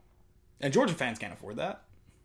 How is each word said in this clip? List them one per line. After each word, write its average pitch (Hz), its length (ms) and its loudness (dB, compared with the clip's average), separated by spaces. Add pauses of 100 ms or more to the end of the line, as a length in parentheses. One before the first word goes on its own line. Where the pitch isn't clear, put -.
(600)
And 139 140 0
Georgia 214 220 6
fans 117 240 -2
can't 98 140 -8
afford 101 240 -10
that. - 260 -4 (420)